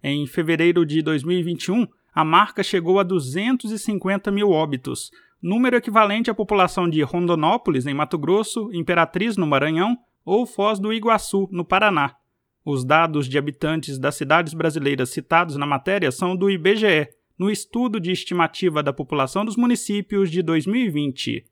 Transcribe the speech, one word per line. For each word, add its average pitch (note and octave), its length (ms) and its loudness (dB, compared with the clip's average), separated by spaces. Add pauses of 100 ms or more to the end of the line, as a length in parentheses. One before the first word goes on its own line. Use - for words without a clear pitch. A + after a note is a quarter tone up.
Em C#3+ 220 -2
fevereiro E3 580 2
de D#3 160 0
dois D3+ 220 0
mil F3 160 0
e E3+ 40 -2
vinte E3 240 -4
e F3 40 -2
um, A#3+ 160 2 (260)
a D#3 120 2
marca F3+ 360 4
chegou F#3 380 0
a G3 40 2
duzentos F#3+ 680 -2
e A3 80 -6
cinquenta G3 500 -4
mil G3+ 220 2
óbitos, D3 600 -2 (300)
número A#3+ 360 2
equivalente A3 520 2
à A3 40 -2
população F#3+ 560 2
de D#3 120 2
Rondonópolis, E3+ 880 0
em C#3 60 -4
Mato D3+ 240 -4
Grosso, G#3 560 -2
Imperatriz, F3 640 0
no F3 100 0
Maranhão, D#3+ 500 2 (280)
ou G#3+ 200 0
Foz G#3 320 -2
do G#3 140 -2
Iguaçu, G#3+ 640 0
no F3 100 -4
Paraná. F#3 540 2 (480)
Os C#3 180 -2
dados D3+ 460 2
de C#3 80 -2
habitantes D3 600 -4
das C#3+ 180 -2
cidades D#3 380 0
brasileiras D3 560 0
citados E3 460 0
na C#3+ 100 -4
matéria D3 460 0
são F3+ 240 -2
do G3 140 0
I G3 80 0
B F#3 180 2
G A3 100 0
E, D#3 240 2 (300)
no F#3+ 100 0
Estudo A3+ 480 -2
de F3 140 -4
Estimativa E3+ 720 -2
da C#3 80 0
População C#3+ 540 -2
dos A3 100 -6
Municípios G#3 760 0
de E3+ 120 -2
dois D#3+ 260 0
mil A#3 140 0
e A3+ 80 0
vinte. C#3 640 -4